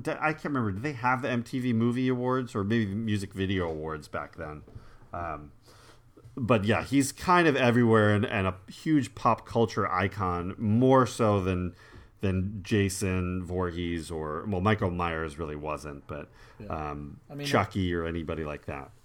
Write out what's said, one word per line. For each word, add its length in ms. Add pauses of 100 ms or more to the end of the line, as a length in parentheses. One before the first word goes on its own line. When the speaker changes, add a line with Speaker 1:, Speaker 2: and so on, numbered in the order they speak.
Speaker 1:
I 260
can't 120
remember, 260
did 120
they 100
have 280
the 80
M 140
T 160
V 140
Movie 340
Awards 480
or 80
maybe 220
the 100
Music 380
Video 360
Awards 380
back 280
then? 260 (520)
Um, 380 (840)
but 280
yeah, 200
he's 280
kind 360
of 80
everywhere 580
and, 120
and 220
a 80 (160)
huge 420
pop 320
culture 460
icon, 680
more 480
so 340
than, 360 (460)
than 420
Jason 800
Voorhees 680
or, 380
well, 140
Michael 280
Myers 480
really 180
wasn't, 520
but, 240 (280)
Speaker 2:
Yeah. 80
Speaker 1:
um, 520 (100)
Speaker 2:
I 60
mean, 100
Speaker 1:
Chucky 480
or 120
anybody 380
like 220
that. 240 (160)